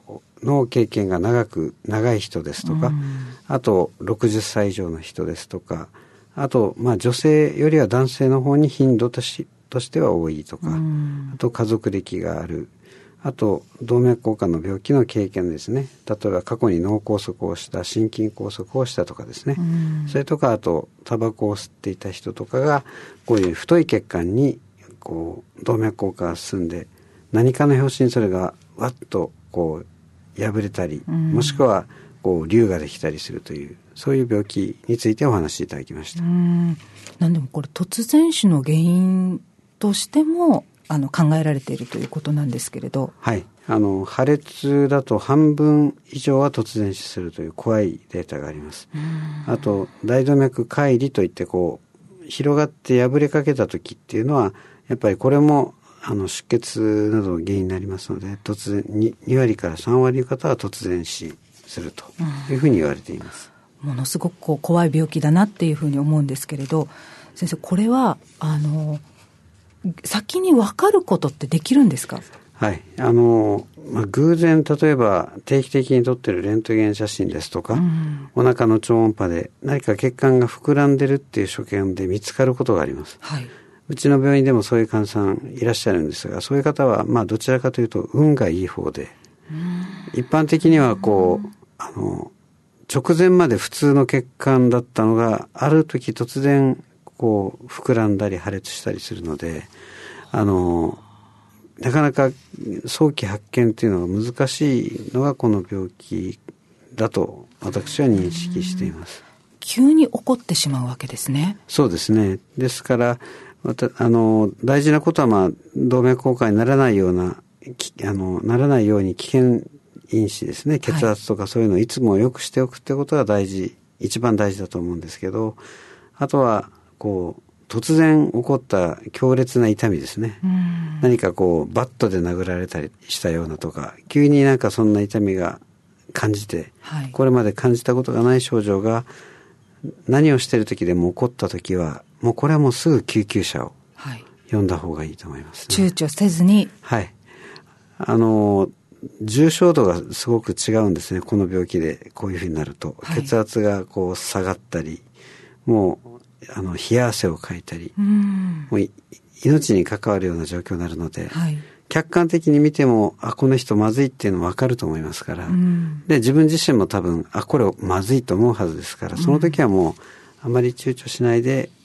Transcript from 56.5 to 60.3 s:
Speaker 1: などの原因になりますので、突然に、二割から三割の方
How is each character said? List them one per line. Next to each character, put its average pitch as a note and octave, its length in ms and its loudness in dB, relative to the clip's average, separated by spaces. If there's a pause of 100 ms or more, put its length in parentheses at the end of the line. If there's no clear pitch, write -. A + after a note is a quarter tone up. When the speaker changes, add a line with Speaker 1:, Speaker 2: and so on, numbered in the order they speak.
Speaker 1:
な A2 120 2
ど F#2+ 80 -2
の F2 100 -2
原 F#2 140 -4
因 G2 100 0
に F#2 60 -4
な F#2 100 -6
り F#2+ 80 -8
ま F#2+ 100 -8
す - 140 -12
の F#2 80 -8
で、 G2 240 -10
突 G#2 300 -6
然 G2+ 160 -2
に、 A2 260 0 (100)
二 B2+ 120 2
割 A#2+ 180 2
か F#2 140 -4
ら D#2+ 80 -8
三 B2 240 2
割 B2+ 180 2
の B2+ 60 -2
方 C3+ 240 -4